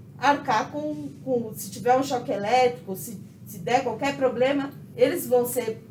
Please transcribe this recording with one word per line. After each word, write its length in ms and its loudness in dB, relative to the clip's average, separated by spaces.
arcar 540 2
com, 380 -6
com, 300 0
se 180 -10
tiver 260 4
um 60 2
choque 280 -4
elétrico, 640 2
se, 240 -10
se 140 -14
der 240 2
qualquer 320 -2
problema, 560 2
eles 320 2
vão 180 4
ser 460 -4